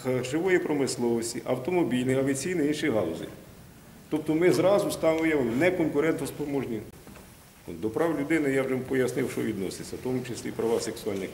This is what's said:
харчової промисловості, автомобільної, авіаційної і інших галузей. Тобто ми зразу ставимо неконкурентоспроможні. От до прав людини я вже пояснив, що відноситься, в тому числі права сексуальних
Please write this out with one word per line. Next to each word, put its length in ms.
харчової 560
промисловості, 880
автомобільної, 720
авіаційної 500
і 40
інших 200
галузей. 360
Тобто 260
ми 160
зразу 400
ставимо 680
неконкурентоспроможні. 1200
От 140
до 80
прав 300
людини 320
я 120
вже 120
пояснив, 560
що 100
відноситься, 540
в 80
тому 240
числі 240
права 280
сексуальних 540